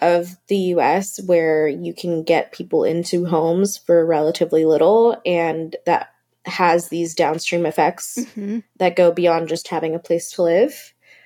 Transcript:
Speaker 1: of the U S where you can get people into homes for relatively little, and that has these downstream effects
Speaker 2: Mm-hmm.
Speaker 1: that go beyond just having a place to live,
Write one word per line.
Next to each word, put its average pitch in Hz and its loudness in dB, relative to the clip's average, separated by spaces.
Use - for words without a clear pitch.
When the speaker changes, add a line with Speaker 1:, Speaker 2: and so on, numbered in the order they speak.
Speaker 1:
of 175 0
the 202 0
U 180 0
S 180 -2
where 160 2
you 170 -6
can 170 -6
get 165 0
people - -2
into 170 -2
homes 170 0
for 170 2
relatively 160 0
little, 196 4
and 165 -2
that - 0
has 170 0
these 165 -6
downstream 165 -2
effects 165 -2
Speaker 2:
Mm-hmm. 220 -8
Speaker 1:
that 214 0
go 175 6
beyond 170 0
just 170 -8
having 160 -4
a 170 -6
place 170 -4
to 185 -2
live, 190 0